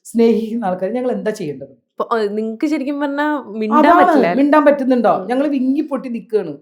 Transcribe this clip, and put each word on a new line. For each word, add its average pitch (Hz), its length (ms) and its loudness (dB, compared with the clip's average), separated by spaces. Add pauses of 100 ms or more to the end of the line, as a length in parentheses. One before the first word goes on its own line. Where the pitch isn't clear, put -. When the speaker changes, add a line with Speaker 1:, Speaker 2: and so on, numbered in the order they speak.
Speaker 1:
സ്നേഹിക്കുന്ന 226 600 0
ആൾക്കാരും 190 300 -2
ഞങ്ങൾ 254 160 -2
എന്താ 202 200 -4
ചെയ്യേണ്ടത്? 143 380 -10
Speaker 2:
ഇപ്പൊ, - 480 -6
ഏഹ്, 208 200 -2
നിങ്ങക്ക് 220 300 -4
ശരിക്കും 285 320 -4
പറഞ്ഞാ 294 420 -2
മിണ്ടാൻ 220 380 -2
Speaker 1:
അതാണ്, 349 280 6
Speaker 2:
പറ്റില്ല. 294 260 2
Speaker 1:
മിണ്ടാൻ 285 320 4
പറ്റുന്നുണ്ടോ? 254 500 4
Speaker 2:
ഉം. 185 120 -6
Speaker 1:
ഞങ്ങൾ 262 200 0
വിങ്ങിപ്പൊട്ടി 269 640 -2
നിൽക്കുകയാണ്. 202 520 -4